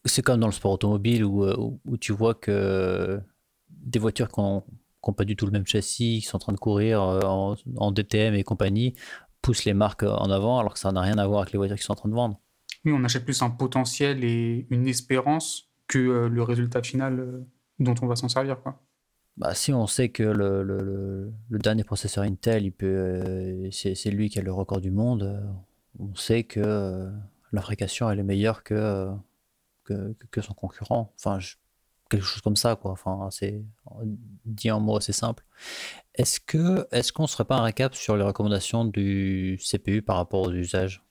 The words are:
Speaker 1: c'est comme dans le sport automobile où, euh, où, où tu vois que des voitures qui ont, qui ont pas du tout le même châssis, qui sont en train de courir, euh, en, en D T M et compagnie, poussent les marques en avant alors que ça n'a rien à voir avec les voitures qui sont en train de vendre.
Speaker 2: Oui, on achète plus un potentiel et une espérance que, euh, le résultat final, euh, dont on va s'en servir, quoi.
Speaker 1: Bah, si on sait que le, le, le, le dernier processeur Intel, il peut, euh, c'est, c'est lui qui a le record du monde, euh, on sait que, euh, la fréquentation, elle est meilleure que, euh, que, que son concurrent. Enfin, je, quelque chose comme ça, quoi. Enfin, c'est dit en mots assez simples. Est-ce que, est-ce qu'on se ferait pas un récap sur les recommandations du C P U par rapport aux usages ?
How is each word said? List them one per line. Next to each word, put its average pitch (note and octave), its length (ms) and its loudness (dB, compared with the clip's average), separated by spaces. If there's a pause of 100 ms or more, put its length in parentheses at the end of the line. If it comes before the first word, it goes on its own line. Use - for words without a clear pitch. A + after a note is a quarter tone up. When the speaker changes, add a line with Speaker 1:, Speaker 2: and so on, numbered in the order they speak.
Speaker 1:
c'est C3 160 2
comme B2 180 4
dans A2+ 60 4
le G#2 80 2
sport G2 200 2
automobile G#2 520 4
où, G2+ 180 4
euh, G2 140 4
où, A#2 280 -4
où B2+ 120 -4
tu - 160 -2
vois A2 220 2
que F#2+ 840 2 (520)
des - 260 -4
voitures A2 300 0
qui - 120 -4
ont, G2 220 2
qui - 480 -10
ont G2 40 4
pas G2+ 120 0
du G#2 100 -2
tout G#2 120 0
le G2 40 0
même G2+ 140 0
châssis, A2+ 560 0
qui - 60 -6
sont - 80 -4
en - 40 -2
train - 140 -4
de G2+ 60 -4
courir, G#2+ 420 4
euh, F#2+ 220 2
en, G2 320 0 (220)
en G#2 140 2
D G#2 120 2
T G#2+ 160 0
M G#2+ 160 4
et G2 80 2
compagnie, G#2 500 2 (480)
poussent - 240 0
les G#2+ 80 4
marques G2+ 300 2
en G2+ 260 2
avant G#2+ 300 2
alors G#2 140 0
que - 60 -10
ça G2 120 0
n'a F#2+ 100 0
rien G2+ 160 2
à G2+ 80 2
voir G2+ 140 2
avec F#2 140 -2
les G#2 40 0
voitures G2 200 0
qui - 60 -8
sont G#2 100 -2
en - 20 -6
train - 140 -4
de G#2+ 40 0
vendre. A2+ 260 -2 (440)
Speaker 2:
Oui, D#3 120 2
on C3 80 2
achète A#2+ 220 0
plus C3+ 160 0
un A#2+ 80 4
potentiel C3 760 0
et A#2 460 0
une B2 180 2
espérance C3 840 0 (160)
que, - 100 2
euh, B2 320 4
le A#2 140 2
résultat A#2+ 400 0
final, C3 360 -2
euh, B2+ 240 -8 (360)
dont B2 240 4
on - 20 2
va A#2+ 100 2
s'en A#2+ 140 -2
servir, C3 320 0
quoi. - 220 -12 (540)
Speaker 1:
Bah, - 180 -2
si - 180 0
on A2+ 140 2
sait B2 220 2
que - 120 -2
le, G2+ 400 2
le, G2 160 -2
le, G2 560 -6 (160)
le A2 80 -2
dernier A2 260 2
processeur G2+ 420 -2
Intel, G#2 380 2
il G2 80 -2
peut, - 140 -4
euh, F#2 880 -2
c'est, F#2+ 240 -4
c'est G#2 160 -4
lui G#2 180 0
qui G#2 80 -8
a F#2+ 60 0
le F#2 100 -4
record F#2+ 280 -2
du F#2 100 -2
monde, A2 320 2
euh, G2+ 180 -4 (560)
on G2+ 160 -10
sait A2+ 300 0
que, - 200 -6
euh, F#2+ 460 -2 (420)
la G2+ 100 -2
fréquentation, G#2+ 500 -2
elle G2+ 80 0
est G2+ 40 0
meilleure G2+ 380 2
que, - 140 -2
euh, G2 360 0 (720)
que, G2+ 320 -6 (140)
que A2 120 -4
son G#2 120 -6
concurrent. A2 640 -4
Enfin, G2 220 -4
je, - 160 -12 (520)
quelque G2+ 160 0
chose - 180 -6
comme G#2 140 0
ça, A2+ 200 2
quoi. F#2+ 160 -6
Enfin, F#2+ 400 -6
c'est G#2 320 -6 (840)
dit A2+ 240 -4
en G#2+ 100 2
mots G#2+ 180 2
assez G#2 160 -2
simples. A2+ 300 -4 (720)
Est-ce - 260 0
que, F3 520 2
est-ce B2 200 0
qu'on D#3 140 0
se - 80 -2
ferait - 120 0
pas C3 120 2
un A#2 60 2
récap B2+ 320 0
sur - 200 0
les G2+ 80 2
recommandations G#2 600 0
du G2 760 0
C - 200 -2
P G2 140 -2
U G#2+ 100 2
par G2 140 2
rapport F2+ 240 0
aux F#2 100 0
usages ? F#2 600 -2